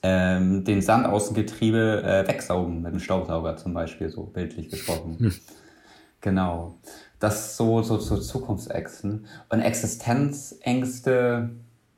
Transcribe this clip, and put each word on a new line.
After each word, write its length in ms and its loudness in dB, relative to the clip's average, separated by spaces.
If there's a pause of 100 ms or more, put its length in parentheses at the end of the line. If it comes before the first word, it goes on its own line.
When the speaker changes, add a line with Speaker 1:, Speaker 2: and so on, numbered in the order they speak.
Speaker 1:
ähm, 600 2
den 160 4
Sand 260 4
aus 200 2
dem 80 -2
Getriebe, 680 2
äh, 240 4
wegsaugen 540 -2
mit 100 -6
dem 80 -2
Staubsauger 580 -2
zum 160 -6
Beispiel, 360 -4
so 140 -10
bildlich 460 -8
gesprochen. 480 -4
Speaker 2:
Hm. 160 2 (880)
Speaker 1:
Genau. 540 -2 (440)
Das 360 -2
so, 260 4
so 160 0
zu 220 0
Zukunftsängsten. 1040 -6 (240)
Und 120 2
Existenzängste, 1900 0 (460)